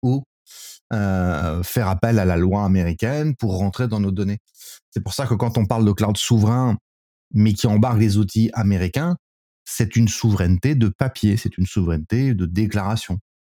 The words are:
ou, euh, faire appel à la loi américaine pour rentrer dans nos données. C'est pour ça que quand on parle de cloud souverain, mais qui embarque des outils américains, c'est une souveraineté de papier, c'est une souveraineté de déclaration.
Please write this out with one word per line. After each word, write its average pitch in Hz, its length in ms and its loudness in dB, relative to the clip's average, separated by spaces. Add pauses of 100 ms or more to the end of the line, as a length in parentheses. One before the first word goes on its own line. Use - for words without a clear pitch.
ou, 131 220 -2 (720)
euh, 90 680 -2
faire 107 240 -2
appel 110 320 2
à 95 60 2
la 90 120 2
loi 92 260 2
américaine 107 720 0
pour 95 220 -2
rentrer 101 300 -2
dans 107 120 -2
nos 98 120 0
données. 101 260 -4 (540)
C'est - 120 -6
pour - 100 -8
ça 139 140 -4
que 117 60 0
quand 117 240 -2
on 110 80 2
parle 113 200 0
de 104 60 4
cloud 101 240 0
souverain, 117 600 2 (560)
mais 107 200 4
qui 110 140 -2
embarque 110 320 2
des 104 180 4
outils 107 360 2
américains, 101 640 0 (500)
c'est - 280 -2
une 117 120 4
souveraineté 98 680 0
de 113 140 2
papier, 107 480 0
c'est - 200 -6
une 92 80 0
souveraineté 98 720 -2
de 92 100 -2
déclaration. 101 720 -2 (400)